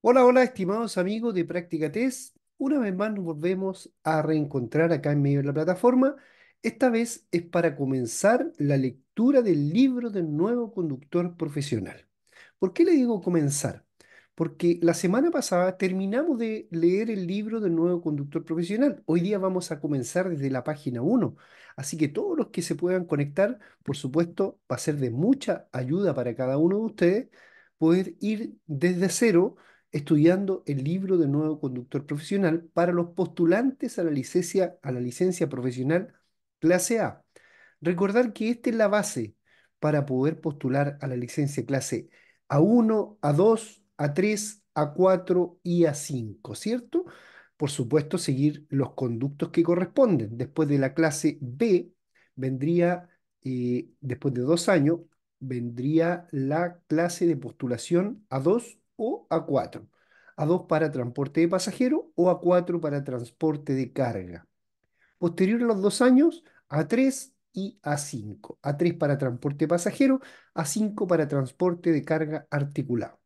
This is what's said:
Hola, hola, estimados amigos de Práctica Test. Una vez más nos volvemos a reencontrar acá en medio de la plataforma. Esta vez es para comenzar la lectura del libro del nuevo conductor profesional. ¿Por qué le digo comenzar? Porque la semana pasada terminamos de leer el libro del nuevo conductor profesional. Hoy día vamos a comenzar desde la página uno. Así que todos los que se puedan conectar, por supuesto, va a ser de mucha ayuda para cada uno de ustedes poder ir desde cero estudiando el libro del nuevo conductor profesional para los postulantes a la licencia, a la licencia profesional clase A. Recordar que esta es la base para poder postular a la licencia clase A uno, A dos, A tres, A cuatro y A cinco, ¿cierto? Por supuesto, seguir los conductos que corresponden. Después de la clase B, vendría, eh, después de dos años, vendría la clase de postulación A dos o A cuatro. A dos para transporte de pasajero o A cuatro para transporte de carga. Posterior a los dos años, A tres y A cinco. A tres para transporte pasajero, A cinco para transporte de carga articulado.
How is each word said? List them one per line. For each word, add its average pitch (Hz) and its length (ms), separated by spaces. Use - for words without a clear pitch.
Hola, 247 240
hola, 247 180
estimados 214 540
amigos 214 360
de 175 100
Práctica 165 480
Test. 247 460
Una 277 220
vez 202 160
más 214 180
nos 196 120
volvemos 185 640
a 156 180
reencontrar 151 720
acá 147 180
en 147 100
medio 143 180
de 139 80
la 143 60
plataforma. 240 600
Esta 226 280
vez 233 420
es 170 100
para 170 340
comenzar 139 840
la 143 200
lectura 226 640
del 156 320
libro 247 360
del 170 240
nuevo 214 380
conductor 175 640
profesional. 139 720
¿Por 190 120
qué 339 140
le 359 80
digo 233 280
comenzar? 147 640
Porque 170 460
la 165 120
semana 220 380
pasada 185 460
terminamos 208 640
de 220 320
leer 180 380
el 190 180
libro 214 320
del 180 160
nuevo 170 240
conductor 151 460
profesional. 196 600
Hoy 170 140
día 196 180
vamos 185 320
a 147 120
comenzar 147 480
desde 139 200
la 127 140
página 123 380
uno. 196 340
Así 147 220
que 151 100
todos 320 300
los 247 140
que 175 100
se 165 140
puedan 180 280
conectar, 156 560
por 139 140
supuesto, 170 640
va 120 60
a - 20
ser 151 160
de 131 160
mucha 202 640
ayuda 143 420
para 120 200
cada 131 220
uno 175 200
de 220 60
ustedes 208 460
poder 175 440
ir 214 340
desde 175 440
cero 190 480
estudiando 170 760
el 139 160
libro 185 340
del 147 140
nuevo 151 280
conductor 127 460
profesional 165 720
para 240 160
los 175 240
postulantes 190 840
a 190 60
la 165 80
licencia, 175 720
a 139 80
la 123 80
licencia 160 500
profesional 131 640
clase 180 400
A. 143 260
Recordar 196 500
que 220 200
esta 240 180
es 226 60
la 214 120
base 196 460
para 147 260
poder 139 360
postular 143 600
a 139 60
la 127 80
licencia 139 500
clase 131 460
A 143 100
uno, 220 640
A 147 100
dos, 214 480
A 143 160
tres, 208 480
A 147 180
cuatro 180 720
y 175 220
A 143 100
cinco, 113 580
¿cierto? 247 520
Por 143 140
supuesto, 147 480
seguir 147 500
los 139 240
conductos 131 560
que 170 140
corresponden. 175 720
Después 143 320
de 143 80
la 135 160
clase 156 480
B, 175 520
vendría, 170 760
eh, 123 480
después 131 340
de 123 60
dos 170 280
años, 165 300
vendría 135 880
la 151 560
clase 170 400
de 160 120
postulación 127 920
A 131 100
dos 196 360
o 262 280
A 160 160
cuatro. 110 420
A 147 100
dos 175 220
para 156 240
transporte 139 480
de 170 80
pasajero 214 680
o 175 140
A 175 120
cuatro 175 400
para 143 200
transporte 139 720
de 131 200
carga. 98 520
Posterior 190 460
a 233 40
los 208 140
dos 202 200
años, 262 420
A 151 180
tres 262 480
y 196 280
A 147 160
cinco. 107 640
A 143 140
tres 170 180
para 147 240
transporte 139 520
pasajero, 262 500
A 160 120
cinco 208 420
para 160 220
transporte 170 640
de 143 100
carga 156 480
articulado. 127 760